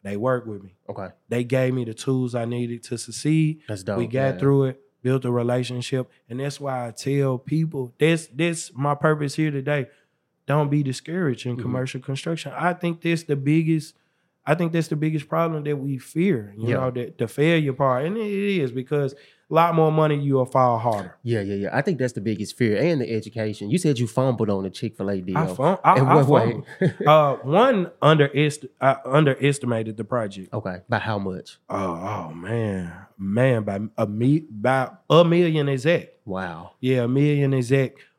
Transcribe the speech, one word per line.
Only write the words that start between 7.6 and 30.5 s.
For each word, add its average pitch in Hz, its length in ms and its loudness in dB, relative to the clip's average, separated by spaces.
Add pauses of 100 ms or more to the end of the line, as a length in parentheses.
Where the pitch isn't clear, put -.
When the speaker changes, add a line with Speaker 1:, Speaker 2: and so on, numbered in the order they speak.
Speaker 1:
that's, 160 260 2
that's 165 480 -4
my 139 220 0
purpose 147 400 0
here 156 160 0
today. 139 340 -2 (600)
Don't 143 240 2
be 147 120 2
discouraged 139 640 -2
in 123 60 -4
Speaker 2:
Mm-hmm. 120 100 -6
Speaker 1:
commercial 127 380 -4
construction. 139 540 -6
I 175 200 0
think 170 260 -4
that's 170 220 0
the 147 140 -2
biggest, 156 580 0 (520)
I 147 80 2
think 165 180 -2
that's 165 160 0
the 156 80 -2
biggest 156 300 -2
problem 160 380 -2
that 147 120 -2
we 135 200 -6
fear, 127 600 -2
you 113 100 -4
Speaker 2:
Yeah. 117 60 2
Speaker 1:
know, 127 160 0
the, 123 260 -8
the 117 120 -2
failure 151 440 2
part. 131 320 2
And 202 140 -4
it 214 120 -4
is 196 420 -2
because 135 420 -4 (360)
a 156 40 -4
lot 165 200 4
more 160 180 6
money, 156 260 4
you 143 160 0
will 127 120 4
fall 127 320 2
harder. 107 440 -2
Speaker 2:
Yeah, 117 180 0
yeah, 101 140 -4
yeah. 98 180 -4
I 123 100 0
think 160 160 -2
that's 127 160 -2
the 117 60 -6
biggest 104 360 -4
fear 110 220 2
and 151 220 2
the 120 100 -4
education. 107 600 -4
You 180 80 2
said 151 200 2
you 120 80 0
fumbled 113 440 0
on 98 140 -2
the 95 60 -4
Chick-fil-A 95 520 -4
deal. 92 160 -4
Speaker 1:
I 160 80 0
fum-, 139 380 0
I, 175 140 6
Speaker 2:
In 131 80 4
Speaker 1:
I 160 100 6
Speaker 2:
what 139 100 6
way? 117 360 4 (180)
Speaker 1:
fumbled. 185 200 2
<laughs> 185 60 0
Uh, 147 300 6
one, 185 540 2 (120)
underest-, 147 640 4 (140)
I 131 240 4
underestimated 131 960 2
the 113 60 -8
project. 98 480 -6